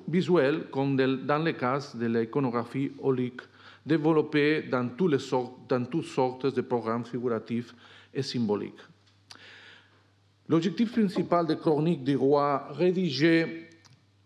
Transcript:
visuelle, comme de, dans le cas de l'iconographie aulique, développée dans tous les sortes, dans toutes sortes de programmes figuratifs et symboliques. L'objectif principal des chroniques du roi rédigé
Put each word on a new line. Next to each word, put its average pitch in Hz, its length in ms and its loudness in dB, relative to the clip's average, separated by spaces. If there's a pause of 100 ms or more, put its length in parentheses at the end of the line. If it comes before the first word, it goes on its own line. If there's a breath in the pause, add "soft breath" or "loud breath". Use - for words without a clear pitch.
visuelle, 156 640 2
comme 135 240 0
de, 131 200 2
dans 131 240 0
le 165 120 0
cas 135 280 -2 (140)
de 117 120 -4
l'iconographie 117 920 -2
aulique, 127 420 -2 (440 loud breath)
développée 151 800 2
dans 123 260 -2
tous 180 180 0
les 139 120 4
sortes, 123 340 -2 (160)
dans 123 160 0
toutes 156 200 -4
sortes 127 420 -2
de - 140 0
programmes 113 440 -2
figuratifs 117 680 -4 (400 loud breath)
et 135 100 -4
symboliques. 104 580 -2 (1700 loud breath)
L'objectif 180 440 0
principal 175 560 0
des 156 100 0
chroniques 156 460 0
du 135 120 2
roi 143 560 2
rédigé 165 960 0 (580)